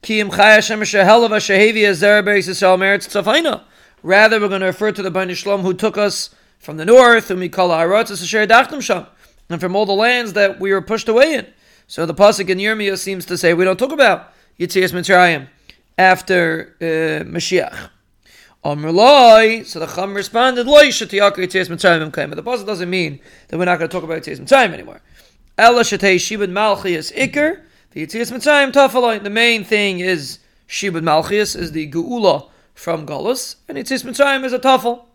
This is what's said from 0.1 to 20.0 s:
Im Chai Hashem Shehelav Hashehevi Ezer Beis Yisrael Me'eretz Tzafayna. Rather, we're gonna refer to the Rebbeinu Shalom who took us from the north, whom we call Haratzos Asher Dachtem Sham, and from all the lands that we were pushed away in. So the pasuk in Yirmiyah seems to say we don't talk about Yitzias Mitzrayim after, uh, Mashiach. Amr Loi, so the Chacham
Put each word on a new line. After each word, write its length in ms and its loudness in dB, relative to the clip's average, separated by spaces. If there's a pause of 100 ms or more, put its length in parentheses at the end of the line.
Im 100 -2
Chai 260 6
Hashem 260 0
Shehelav 480 4
Hashehevi 580 2
Ezer 340 2
Beis 280 0
Yisrael 280 2
Me'eretz 300 0
Tzafayna. 540 -2 (420)
Rather, 380 4
we're 80 -2
gonna 160 -4
refer 260 -2
to 100 -10
the 80 -6
Rebbeinu 280 -6
Shalom 240 -4
who 120 -2
took 240 -4
us 340 -4 (260)
from 180 -18
the 100 -10
north, 440 6
whom 100 -4
we 80 -6
call 220 -2
Haratzos 520 0
Asher 240 -2
Dachtem 360 2
Sham, 260 -6 (420)
and 120 -8
from 120 -6
all 120 0
the 80 -2
lands 400 0
that 260 0
we 140 -2
were 80 -2
pushed 260 -6
away 260 4
in. 140 -6 (400)
So 180 -6
the 80 -6
pasuk 360 2
in 100 -2
Yirmiyah 400 -4
seems 260 -10
to 100 -8
say 200 2
we 100 2
don't 140 0
talk 120 -2
about 400 0 (280)
Yitzias 320 -2
Mitzrayim 560 2 (500)
after, 800 0
uh, 480 -4
Mashiach. 640 -6 (760)
Amr 280 -6
Loi, 720 6
so 160 -16
the 80 -8
Chacham 260 -8